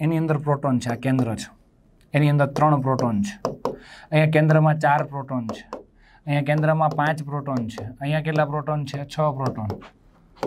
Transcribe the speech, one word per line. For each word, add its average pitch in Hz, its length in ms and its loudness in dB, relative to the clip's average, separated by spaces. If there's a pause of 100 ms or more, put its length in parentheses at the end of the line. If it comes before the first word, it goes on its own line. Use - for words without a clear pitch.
એની 160 180 2
અંદર 156 200 0
પ્રોટોન 143 400 0
છે, 120 120 -4
આ 117 40 -4
કેન્દ્ર 123 400 0
છે, - 220 -12 (580)
એની 147 160 4
અંદર 143 160 4
ત્રણ 147 340 2
પ્રોટોન 123 420 0
છે, - 280 -6 (600)
અહીંયા 156 200 4
કેન્દ્રમાં 156 480 4
ચાર 147 260 2
પ્રોટોન 135 420 -6
છે, - 320 -10 (480)
અહીંયા 143 160 0
કેન્દ્રમાં 156 480 2
પાંચ 151 320 -2
પ્રોટોન 135 460 -4
છે, 110 160 -10
અહીંયા 143 360 -4
કેટલા 151 240 0
પ્રોટોન 147 400 -4
છે? 139 200 -8
છ - 120 -14
પ્રોટોન, 131 500 -2 (800)